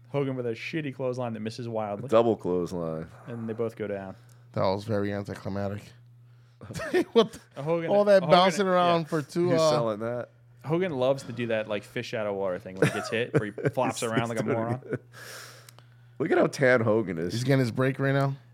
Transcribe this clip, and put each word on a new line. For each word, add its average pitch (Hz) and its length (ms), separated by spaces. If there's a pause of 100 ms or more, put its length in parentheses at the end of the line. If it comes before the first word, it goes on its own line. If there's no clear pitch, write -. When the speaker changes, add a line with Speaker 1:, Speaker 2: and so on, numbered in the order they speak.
(100)
Speaker 1:
Hogan 135 260
with 123 100
a 117 60
shitty 143 420
clothesline 123 400
that 107 60
misses 117 280
wildly. 104 400
Speaker 2:
Double 113 280
clothesline. 85 720 (200)
Speaker 1:
And 117 220
they 113 40
both 110 240
go 104 100
down. 98 280 (380)
Speaker 3:
That 107 100
was 101 220
very 101 280
anticlimactic. 101 760
<laughs> - 40 (1200)
What 220 200
the, - 80 (160)
Speaker 1:
Uh, 139 60
Hogan, 165 280
Speaker 3:
all 202 160
that 196 160
Speaker 1:
Hogan, 151 140
Speaker 3:
bouncing 190 300
Speaker 1:
yeah. 185 60
Speaker 3:
around 175 360
for 160 140
two, 175 260
Speaker 2:
You're 170 100
Speaker 3:
uh, 156 120
Speaker 2:
selling 113 300
that. 117 300 (340)
Speaker 1:
Hogan 170 320
loves 131 280
to 123 80
do 117 160
that, 110 200
like, 104 160
fish - 300
out 107 120
of 101 80
water 95 240
thing 95 180
when 95 120
he - 60
gets 101 160
hit, 120 280
where 110 60 (100)
he - 140
Speaker 2:
<laughs> - 20
Speaker 1:
flops 120 300
Speaker 2:
He's, 120 80
Speaker 1:
around 113 120
Speaker 2:
he's 117 100
Speaker 1:
like 110 100
a - 20
Speaker 2:
doing 110 140
Speaker 1:
moron. 117 240 (100)
Speaker 2:
it. 120 140 (1120)
Look 160 140
at 349 60
how 240 80
tan 127 340
Hogan 107 380
is. 87 160
Speaker 3:
He's 120 100
getting 135 160
his 120 100
break 131 300
right 135 140
now. 139 200 (200)